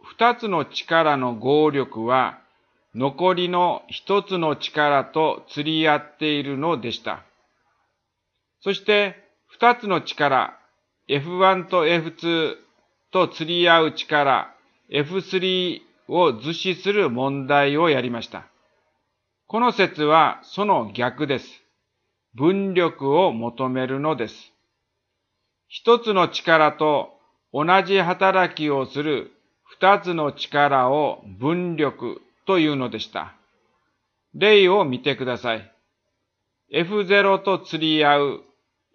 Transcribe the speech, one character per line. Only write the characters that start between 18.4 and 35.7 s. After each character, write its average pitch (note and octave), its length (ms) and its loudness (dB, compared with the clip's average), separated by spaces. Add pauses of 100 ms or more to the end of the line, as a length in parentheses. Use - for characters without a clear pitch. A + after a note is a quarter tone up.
こ G#3+ 120 -4
の A#3+ 120 2
説 F3 320 0
は D3+ 400 4
そ - 220 -6
の C3+ 280 0
逆 B2 340 -4
で C3 120 -2
す。 - 240 -20 (720)
分 F#3+ 380 0
力 D3+ 440 0
を F3+ 140 4
求 A#2 380 -6
め C3 160 -2
る C3+ 140 -6
の D#3 160 -2
で A2+ 140 -6
す。 - 240 -20 (1120)
一 A#3 320 2
つ A3+ 140 -2
の F3+ 160 2
力 D#3 420 2
と D3+ 420 -2 (400)
同 D3 120 -2 (180)
じ F#3+ 180 2
働 F#3 520 0
き D3+ 160 -4
を C#3 160 -2
す C#3 160 -8
る D3 300 -4 (320)
二 G3 360 2
つ F3+ 140 -6
の D3+ 180 -2
力 C#3+ 580 0
を C#3 320 -2 (180)
分 E3+ 360 -4
力 C3+ 460 -4 (240)
と F#3+ 140 2
い D#3 80 2
う D3 80 0
の B2+ 140 -4
で G#2+ 100 -8
し - 100 -12
た。 E2+ 240 -10 (1000)
例 F#3+ 360 4
を G3 160 2
見 B2+ 160 -4
て C#3 140 -2
く B2+ 100 -8
だ B2 120 -4
さ A#2 180 -4
い。 G2+ 160 -14 (1000)